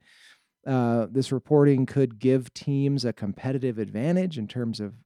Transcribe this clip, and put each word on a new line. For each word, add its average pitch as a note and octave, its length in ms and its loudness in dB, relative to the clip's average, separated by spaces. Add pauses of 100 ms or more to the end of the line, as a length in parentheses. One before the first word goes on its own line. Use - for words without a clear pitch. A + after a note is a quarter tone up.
(680)
uh, A#2+ 440 2
this C3 220 -2
reporting C#3 540 4
could B2 320 0
give B2+ 360 0
teams C#3 500 -2
a A2+ 80 -2
competitive B2 640 -6
advantage D3 600 -2
in G#2+ 80 -6
terms A#2 340 -6
of, G#2 140 -8 (120)